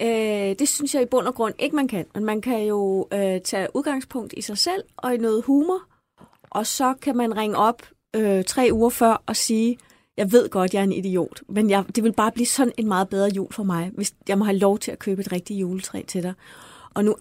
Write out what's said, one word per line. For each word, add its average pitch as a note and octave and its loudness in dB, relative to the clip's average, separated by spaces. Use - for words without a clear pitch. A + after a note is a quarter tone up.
Øh, G#3+ 0
det C#4+ 2
synes - -2
jeg C4 2
i - 0
bund A#3+ 0
og B3 -4
grund A3 -2
ikke, D4 -2
man C4+ 0
kan. F#3 -4
Men G#3+ -4
man G#3+ -2
kan A3 -2
jo, G3 0
øh, F#3+ 0
tage F#3+ -4
udgangspunkt C4 -4
i - -10
sig G#3 -8
selv F4+ -2
og B3 -2
i A#3+ 0
noget A3+ 2
humor. D#4 2
Og G#3+ -4
så C4 0
kan B3+ -2
man A3+ 0
ringe G#3+ -2
op, A3 2
øh, G3 2
tre B3 2
uger A3+ 4
før A3+ 2
og A3 -4
sige, A3+ 0
"Jeg G3 0
ved A#3+ 8
godt, F#3 0
jeg G3 0
er G3 2
en G3 2
idiot, F#3 -2
men G#3 2
jeg, G3 4
det A3 2
vil A3+ 4
bare G#3+ 2
blive A#3+ -2
sådan B3 2
en A3 -2
meget F#3+ 0
bedre G3 2
jul G3 -6
for G#3+ -6
mig, F3 -2
hvis G3+ -6
jeg G3 2
må G#3 2
have G3 2
lov G3+ 4
til - -8
at - -12
købe G3 -4
et F#3+ -6
rigtigt F#3 -6
juletræ F#3 -6
til F3+ -4
dig. F3+ -6
Og G#3 2
nu G#3+ 4